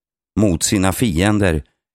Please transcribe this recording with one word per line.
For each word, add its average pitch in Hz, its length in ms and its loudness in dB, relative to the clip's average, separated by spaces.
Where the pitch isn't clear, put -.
Mot 95 240 2
sina 95 300 0
fiender 98 680 0